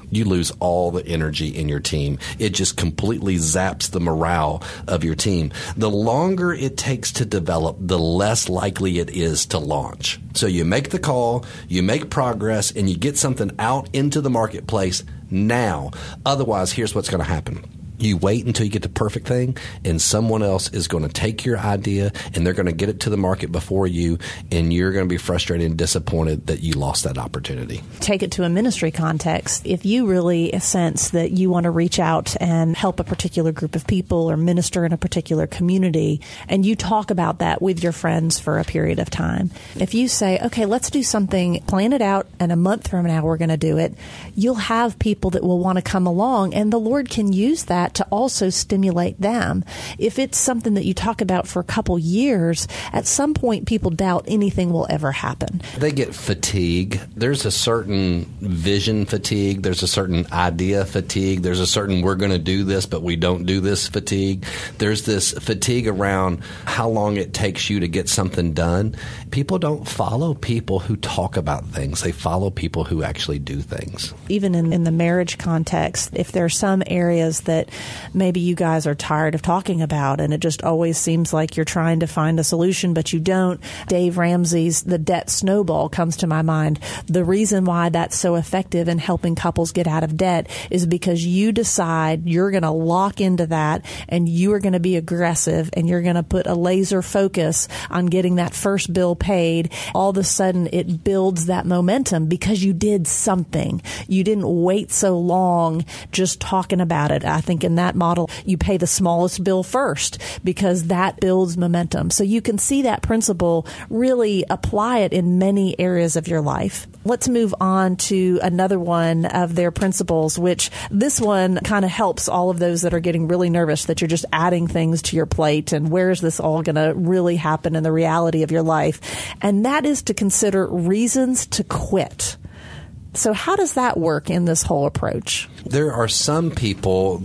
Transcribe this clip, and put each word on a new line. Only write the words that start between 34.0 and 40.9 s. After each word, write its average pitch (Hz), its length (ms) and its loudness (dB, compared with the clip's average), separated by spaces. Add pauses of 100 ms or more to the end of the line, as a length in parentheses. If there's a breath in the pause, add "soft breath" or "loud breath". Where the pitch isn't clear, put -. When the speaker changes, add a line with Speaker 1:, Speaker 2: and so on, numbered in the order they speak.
Speaker 2:
or 156 40 2
minister 175 480 2
in 165 100 2
a 160 40 0
particular 160 480 0
community, 160 760 2 (280 loud breath)
and 190 160 2
you 214 100 4
talk 214 360 -2
about 170 260 0
that 170 240 0
with 175 220 0
your 170 80 2
friends 165 480 0
for 151 180 -2
a 160 60 0
period 160 340 0
of 165 140 -4
time, - 400 -2 (240 loud breath)
if 185 180 -2
you 240 140 2
say, 190 360 2
"Okay, 226 220 0
let's 233 240 0
do 277 140 0